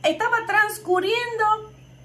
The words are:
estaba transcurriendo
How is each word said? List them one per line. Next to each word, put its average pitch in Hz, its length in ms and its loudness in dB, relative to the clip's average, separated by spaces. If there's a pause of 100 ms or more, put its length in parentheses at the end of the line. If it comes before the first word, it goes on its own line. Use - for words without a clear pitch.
estaba 453 440 2
transcurriendo 427 1200 0 (340)